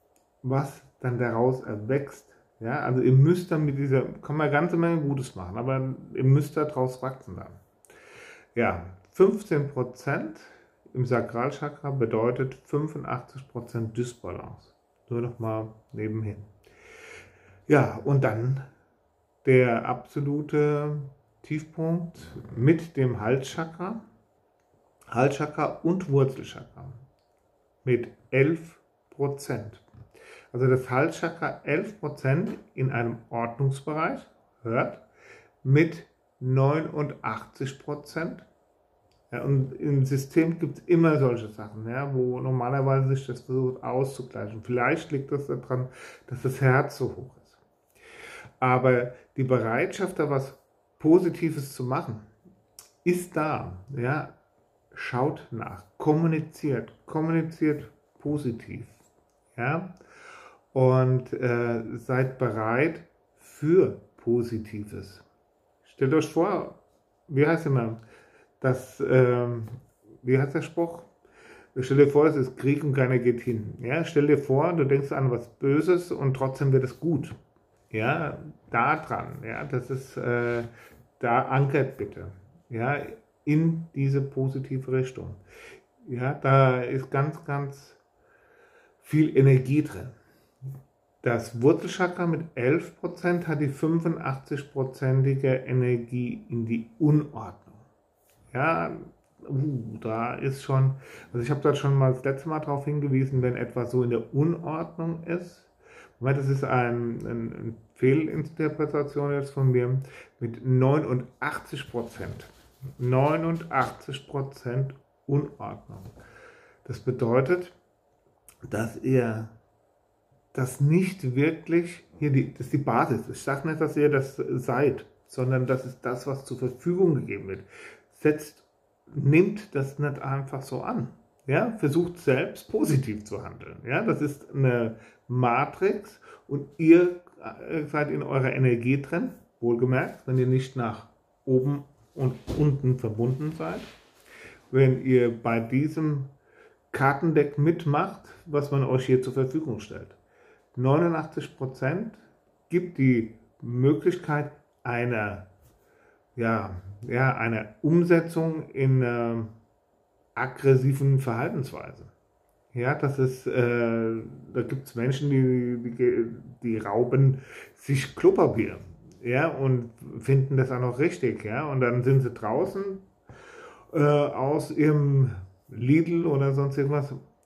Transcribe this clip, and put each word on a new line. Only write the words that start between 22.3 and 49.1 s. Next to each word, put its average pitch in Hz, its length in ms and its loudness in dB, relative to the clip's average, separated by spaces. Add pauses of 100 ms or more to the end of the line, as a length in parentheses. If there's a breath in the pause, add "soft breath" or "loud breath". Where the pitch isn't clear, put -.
mit 156 400 2
dem 123 280 0
Halschakra, 165 800 -4 (1080)
Halschakra 143 760 -2
und 175 280 -2
Wurzelchakra - 840 -2 (920)
mit 120 240 2 (220)
elf 151 480 0 (300)
Prozent. 139 760 -6 (680 loud breath)
Also 123 140 2
das 127 240 4
Halschakra 156 720 -2
elf 170 360 -2
Prozent 151 580 -2 (160)
in 131 160 -2
einem 117 280 -4 (120)
Ordnungsbereich, 143 880 -4 (420)
hört, 117 380 -2 (600 loud breath)
mit 160 440 2 (340)
neunundachtzig 135 1400 -2
Prozent. - 600 -8 (880)
Ja, 123 100 -6
und 135 300 0
im 143 320 0
System 160 540 0
gibt's - 280 -6
immer 165 320 6
solche 120 300 0
Sachen, 107 400 -12
ja, 135 260 -4
wo 127 260 0
normalerweise 131 680 2
sich 135 180 0
das 120 140 -8
versucht 127 420 -2
auszugleichen. 117 800 -6
Vielleicht 123 500 0
liegt 135 200 -4
das 139 140 -2
daran, 127 420 -4 (380 loud breath)
dass - 160 -10
das 131 180 -2
Herz 135 380 4
so 127 80 -2 (100)
hoch - 260 -16
ist. - 160 -20 (1000 loud breath)
Aber 127 520 4 (240 loud breath)